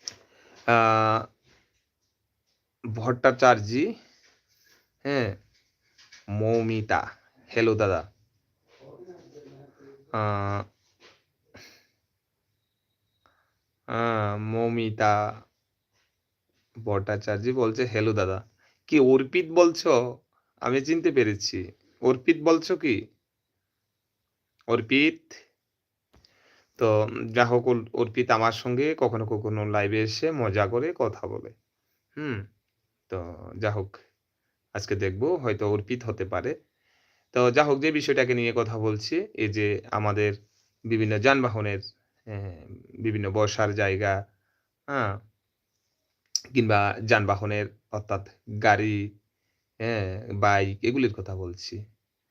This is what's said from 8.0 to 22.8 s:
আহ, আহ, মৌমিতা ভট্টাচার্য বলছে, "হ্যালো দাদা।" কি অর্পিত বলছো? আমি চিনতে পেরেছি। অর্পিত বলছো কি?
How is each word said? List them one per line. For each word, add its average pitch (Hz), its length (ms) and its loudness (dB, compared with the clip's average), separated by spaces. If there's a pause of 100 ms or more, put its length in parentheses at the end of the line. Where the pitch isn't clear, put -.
আহ, 101 520 -2 (3250)
আহ, 113 520 -2
মৌমিতা 110 1040 0 (1400)
ভট্টাচার্য 104 680 -2
বলছে, 123 360 0
"হ্যালো 110 260 0
দাদা।" 95 360 -2 (380)
কি 151 140 6
অর্পিত 135 460 4
বলছো? 160 720 4 (420)
আমি 131 200 0
চিনতে 165 320 0
পেরেছি। 101 600 0 (280)
অর্পিত 127 420 2
বলছো 165 340 2
কি? 117 300 -2 (1600)